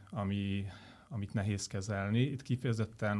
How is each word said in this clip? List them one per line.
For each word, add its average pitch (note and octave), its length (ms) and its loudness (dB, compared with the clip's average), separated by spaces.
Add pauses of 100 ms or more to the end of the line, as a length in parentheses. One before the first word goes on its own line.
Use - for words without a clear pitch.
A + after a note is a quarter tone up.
ami, G2+ 560 0 (440)
amit G2+ 240 -4
nehéz G2+ 340 0
kezelni. G2+ 520 0
Itt C#3 220 2
kifejezetten A2 800 0